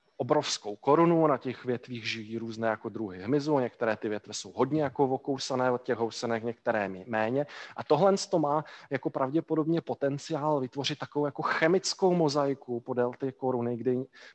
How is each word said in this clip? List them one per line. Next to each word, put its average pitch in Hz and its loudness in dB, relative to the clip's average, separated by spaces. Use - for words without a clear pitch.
obrovskou 131 0
korunu, 160 6
na 135 4
těch - -6
větvích 120 -6
žijí 113 -6
různé 113 -4
jako 110 -2
druhy 101 -8
hmyzu, 143 2
některé 117 0
ty 113 -4
větve 104 -6
jsou - -12
hodně 135 0
jako 139 0
okousané 131 -2
od 123 0
těch 117 -2
housenek, 117 -2
některé 113 -2
mé-, 92 -10
méně. 120 0
A - -8
tohle 185 6
to 180 2
má 151 2
jako 135 -4
pravděpodobně 156 0
potenciál 143 -2
vytvořit 135 -4
takovou 147 -2
jako 147 -6
chemickou 180 2
mozaiku 139 0
podél 123 0
té 135 -4
koruny, 123 -2
kdy 127 0